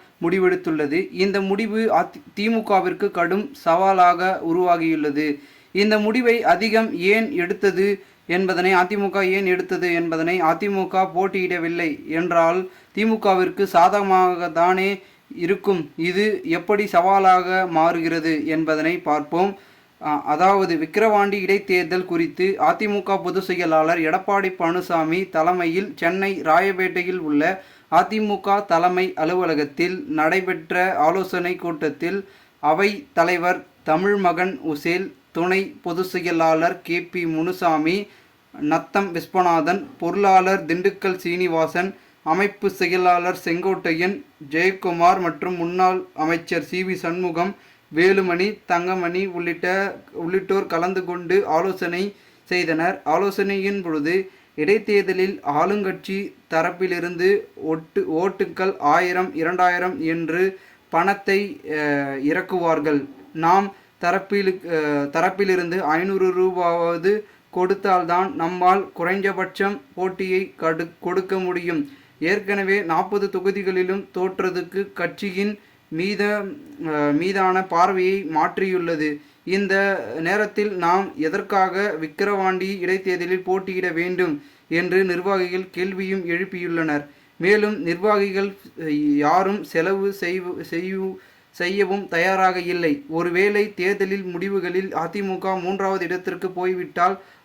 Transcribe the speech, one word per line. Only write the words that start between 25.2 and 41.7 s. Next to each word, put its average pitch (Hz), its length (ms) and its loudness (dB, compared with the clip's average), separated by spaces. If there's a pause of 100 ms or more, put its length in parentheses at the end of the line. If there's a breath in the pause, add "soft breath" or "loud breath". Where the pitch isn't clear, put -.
தலைமையில் 175 640 0
சென்னை 185 460 -2
ராயப்பேட்டையில் 180 760 0
உள்ள 160 460 0 (280 loud breath)
அதிமுக 202 760 0
தலைமை 180 500 2
அலுவலகத்தில் 170 920 -2
நடைபெற்ற 180 880 0
ஆலோசனை 180 580 0
கூட்டத்தில் 170 720 -4 (320 loud breath)
அவை 190 540 0
தலைவர் 175 520 0 (200)
தமிழ்மகன் 180 720 2
உசேல், 170 520 -2 (200)
துணை 185 500 -2
பொதுச் 175 240 -4
செயலாளர் 170 760 0
கே 170 200 -4
பி 170 240 -6
முனுசாமி, 165 840 0 (520 soft breath)
நத்தம் 165 560 -2
விஸ்வநாதன், 170 720 0 (120)
பொருளாளர் 190 680 2
திண்டுக்கல் 185 500 -2
சீனிவாசன், 175 800 -2 (280 soft breath)